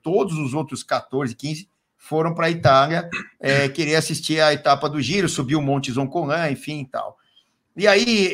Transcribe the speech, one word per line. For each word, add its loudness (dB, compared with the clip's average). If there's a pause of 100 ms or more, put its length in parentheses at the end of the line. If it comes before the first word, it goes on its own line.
Todos 0
os -4
outros -6
quatorze, -4
quinze -10 (280)
foram -2
pra 0
Itália, 2 (300)
é, 2
<clears throat> -4
querer 0
assistir 0
a 6
etapa 2
do -4
Giro, 0
subir -2
o 0
Monte -2
Zoncolan, -2
enfim -8
e -12
tal. -10 (580)
E 2
aí, 4